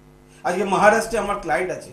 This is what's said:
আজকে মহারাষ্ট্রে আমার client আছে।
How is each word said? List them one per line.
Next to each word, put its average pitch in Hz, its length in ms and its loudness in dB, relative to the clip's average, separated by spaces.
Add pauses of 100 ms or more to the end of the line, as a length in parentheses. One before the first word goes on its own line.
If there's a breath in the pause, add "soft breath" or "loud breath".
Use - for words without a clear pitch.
(440 loud breath)
আজকে 180 200 -2
মহারাষ্ট্রে 208 560 2
আমার 196 220 -4
client 170 300 -2
আছে। - 220 -12